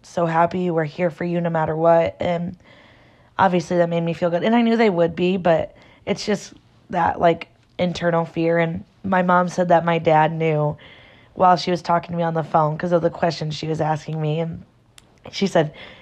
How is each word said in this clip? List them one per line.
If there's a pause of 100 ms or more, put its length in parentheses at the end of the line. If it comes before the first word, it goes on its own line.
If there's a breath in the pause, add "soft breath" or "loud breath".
so
happy.
We're
here
for
you
no
matter
what."
And (840 soft breath)
obviously
that
made
me
feel
good.
And
I
knew
they
would
be,
but (300 soft breath)
it's
just (380)
that,
like, (320)
internal
fear.
And (200)
my
mom
said
that
my
dad
knew (560 loud breath)
while
she
was
talking
to
me
on
the
phone
'cause
of
the
questions
she
was
asking
me.
And (680)
she
said (280 loud breath)